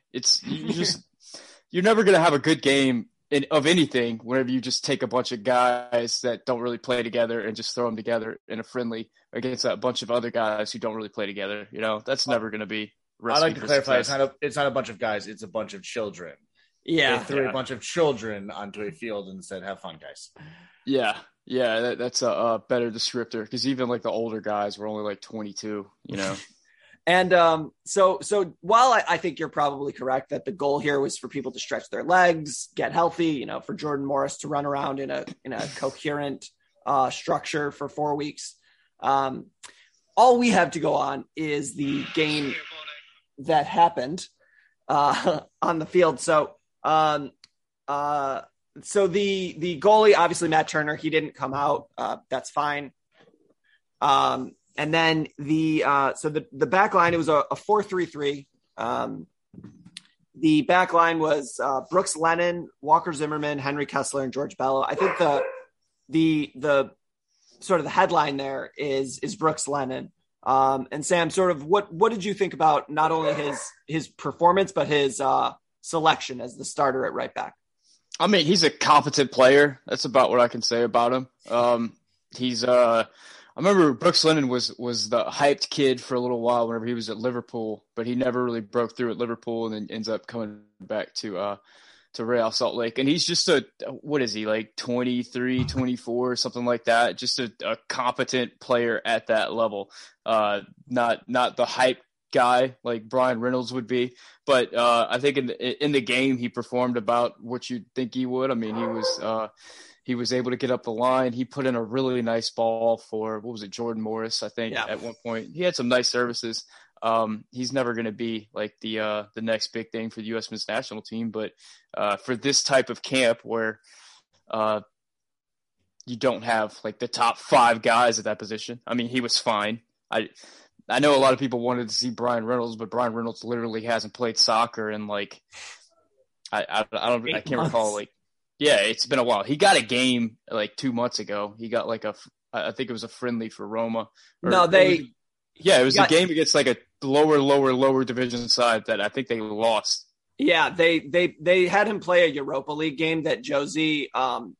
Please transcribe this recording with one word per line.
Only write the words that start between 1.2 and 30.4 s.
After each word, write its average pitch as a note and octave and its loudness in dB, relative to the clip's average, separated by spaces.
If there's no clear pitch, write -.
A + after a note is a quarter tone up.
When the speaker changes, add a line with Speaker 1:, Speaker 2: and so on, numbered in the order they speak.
Speaker 1:
you're F3+ -2
never A3 6
gonna F#3 8
have D#3+ 6
a C#3 4
good D#3+ 2
game C3+ 2
in, C#3 2
of D3 4
anything B2+ 2
whenever B2 -2
you C3 0
just B2 -6
take C3+ -2
a B2 -2
bunch A#2+ -2
of G#2+ -8
guys B2 0
that A#2 -4
don't B2 -2
really A#2+ -4
play B2 -2
together A#2 -2
and G#2 -6
just - -8
throw B2 -2
'em A2+ -4
together A2+ -4
in A2 -8
a A2 -8
friendly A#2 -8
against A#2+ -4
a G#2+ -2
bunch B2 -2
of G#2+ -8
other A#2+ -2
guys G#2+ -2
who A#2 -10
don't A2 -6
really G#2+ -10
play G#2+ -6
together. G2+ -8
You - -10
know, A2 -2
that's C3 -4
never A2+ -2
gonna G#2+ -8
be G#2+ -8
Speaker 3:
I'd A#2 -4
like C#3+ 2
Speaker 1:
recipe D#3+ 2
Speaker 3:
to - -10
Speaker 1:
for A2 -10
Speaker 3:
clarify, C3+ 2
it's A#2 0
Speaker 1:
success. C#3 -2
Speaker 3:
not C3+ 2
a, - -10
it's B2+ -4
not C#3+ 0
a C3 -2
bunch A#2 -4
of G#2 -14
guys, G#2+ -4
it's G#2+ -16
a G#2 -14
bunch G2+ -8
of F#2+ -16
children. F2+ -10
Speaker 2:
Yeah. C#3 2
Speaker 3:
They A#2+ -6
threw C#3 -2
Speaker 1:
Yeah. B2+ -2
Speaker 3:
a B2 -8
bunch C3 -6
of B2 -10
children G#2+ -2
onto G2+ -12
a G#2 -8
field G2+ -8
and F#2 -16
said, F#2+ -12
"Have F#2+ -10
fun, D#2+ -16
guys." - -20
Speaker 1:
Yeah. A#2+ 0
Yeah, A#2 0
that, A#2+ -2
that's B2 -4
a, A#2 2
a G#2+ 0
better A#2+ 0
descriptor, A2+ -6
'cause B2 -4
even, B2+ -2
like, A#2 -2
the A2+ -4
older A2 -4
guys G#2 -2
were G#2 -8
only, G#2+ -6
like, G2+ -8
twenty-two, G#2 -10
you - -10
know? G2 -4
Speaker 2:
<laughs> - -18
And, F3+ 4
um, E3 4
so, F#3+ 4
so G3 -2
while A#3 6
I, G#3+ 4
I E3+ 2
think D#3+ -4
you're D#3 -4
probably C#3+ -2
correct C3 -4
that C3 -6